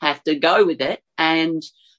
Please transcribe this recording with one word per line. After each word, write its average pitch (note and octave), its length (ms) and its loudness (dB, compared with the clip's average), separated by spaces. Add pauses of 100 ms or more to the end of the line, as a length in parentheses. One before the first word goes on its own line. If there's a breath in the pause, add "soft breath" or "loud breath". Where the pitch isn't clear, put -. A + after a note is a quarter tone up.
have D3 240 -2
to D#3 100 0
go E3+ 320 2
with D#3+ 140 -2
it. C#3 200 -4 (160)
And, D#3+ 460 0 (360 soft breath)